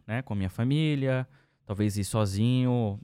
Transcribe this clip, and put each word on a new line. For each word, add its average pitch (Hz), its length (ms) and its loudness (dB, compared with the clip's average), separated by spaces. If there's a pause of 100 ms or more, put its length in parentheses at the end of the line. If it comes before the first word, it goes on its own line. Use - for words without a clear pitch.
né, 117 160 -4
com 117 120 -8
minha 95 140 -2
família, 135 800 0 (380)
talvez 104 320 0
ir 98 60 0
sozinho, 113 1000 2